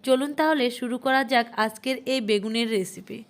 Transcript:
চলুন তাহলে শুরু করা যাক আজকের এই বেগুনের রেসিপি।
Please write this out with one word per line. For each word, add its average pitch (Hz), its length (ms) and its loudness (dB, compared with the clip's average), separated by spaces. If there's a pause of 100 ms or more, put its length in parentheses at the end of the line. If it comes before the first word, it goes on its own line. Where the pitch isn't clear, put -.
চলুন 269 320 2
তাহলে 311 360 4
শুরু 247 280 -4
করা 269 260 2
যাক 233 220 2 (100)
আজকের 220 400 -2 (100)
এই 262 140 0
বেগুনের 220 500 0
রেসিপি। 196 480 -4 (100)